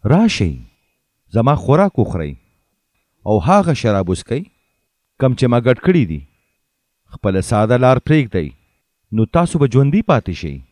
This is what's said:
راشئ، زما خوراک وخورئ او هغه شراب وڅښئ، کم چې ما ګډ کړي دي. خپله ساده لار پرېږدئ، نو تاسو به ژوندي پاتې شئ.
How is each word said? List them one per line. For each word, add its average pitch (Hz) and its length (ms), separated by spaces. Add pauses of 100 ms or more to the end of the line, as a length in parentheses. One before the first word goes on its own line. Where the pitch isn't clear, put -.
راشئ، 123 480 (800)
زما 120 220
خوراک 170 440
وخورئ 85 340 (920)
او 107 120
هغه 170 340
شراب 98 380
وڅښئ، 120 320 (760)
کم 131 140
چې 127 120
ما 120 140
ګډ 123 260
کړي 175 240
دي. 73 100 (960)
خپله 95 260
ساده 110 360
لار 127 300
پرېږدئ، 113 420 (640)
نو 110 140
تاسو 170 320
به 143 80
ژوندي 139 360
پاتې 110 380
شئ. 71 160 (160)